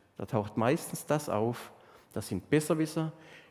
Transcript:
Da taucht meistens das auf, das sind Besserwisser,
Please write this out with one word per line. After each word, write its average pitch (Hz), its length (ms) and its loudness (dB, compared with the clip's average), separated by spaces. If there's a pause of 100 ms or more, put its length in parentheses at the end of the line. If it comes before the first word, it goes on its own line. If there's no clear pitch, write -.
(180)
Da - 80 -6
taucht 107 320 -2
meistens 135 480 0
das 151 220 0
auf, 110 440 -2 (420)
das - 140 -6
sind 95 220 -4
Besserwisser, 156 600 2 (400)